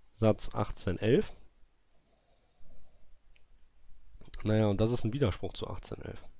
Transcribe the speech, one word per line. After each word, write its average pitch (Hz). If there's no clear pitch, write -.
Satz -
achtzehn 104
elf. 131
Naja, 107
und 98
das 113
ist 120
ein 110
Widerspruch 107
zu -
achtzehn -
elf. -